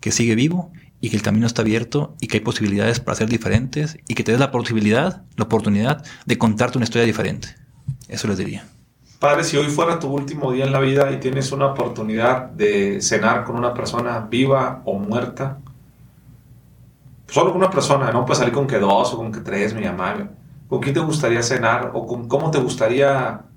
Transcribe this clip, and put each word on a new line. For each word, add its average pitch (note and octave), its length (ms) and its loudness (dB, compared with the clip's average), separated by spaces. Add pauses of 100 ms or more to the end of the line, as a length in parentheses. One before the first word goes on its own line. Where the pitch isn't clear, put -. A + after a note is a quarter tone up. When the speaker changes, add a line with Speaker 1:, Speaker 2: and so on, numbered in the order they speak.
Speaker 1:
que E3+ 120 -2
sigue A#2 220 2
vivo D#3+ 360 0 (300)
y - 80 -4
que - 80 0
el G#2 60 -2
camino A2 240 2
está A#2 160 0
abierto A#2 580 0
y - 60 -4
que - 100 -2
hay G#2+ 80 -2
posibilidades A2 560 0
para - 160 -2
ser A2 140 -2
diferentes B2 680 -2 (100)
y - 60 -8
que - 100 -2
te A2+ 100 0
des A#2 60 4
la C3+ 120 2
posibilidad, A#2 720 0 (120)
la A2+ 80 -2
oportunidad A2 600 2 (220)
de A#2+ 100 2
contarte A#2 400 2
una B2 80 2
historia A#2 220 2
diferente. - 500 -2 (500)
Eso G2+ 220 -6
les G2+ 80 0
diría. - 300 -8 (520)
Speaker 2:
Padre, D3 260 2
si - 120 -2
hoy D3 120 2
fuera E3 300 0
tu C#3 100 -6
último C#3 440 -4
día C3+ 140 0
en C3+ 60 0
la C3+ 80 2
vida C3+ 300 4
y C3 100 -4
tienes C3 320 -2
una C#3 160 0
oportunidad A2+ 840 -2
de G2+ 500 2
cenar A2 440 0
con A#2+ 120 -6
una A#2+ 160 0
persona A#2 480 -4 (100)
viva C3 540 2
o G2 140 -2
muerta, A#2+ 600 -4 (1700)
solo F3+ 240 4
con F3 100 2
una - 80 4
persona, C3+ 420 2
no B2+ 140 0
puedes D3+ 140 0
salir A#2 120 2
con C#3 140 2
que A2+ 120 0
dos G2+ 360 4
o - 20 -6
con A2+ 160 -6
que - 80 -8
tres, G2+ 320 -2
mi G#2+ 140 -4
mamá, F#2+ 460 -4 (360)
¿con B2 120 -2
quién C#3 120 -2
te D#3+ 80 0
gustaría B2 420 0
cenar A#2 520 0
o - 120 -6
con, A#2 220 -8
cómo C#3+ 220 0
te D3+ 80 0
gustaría B2 840 2 (160)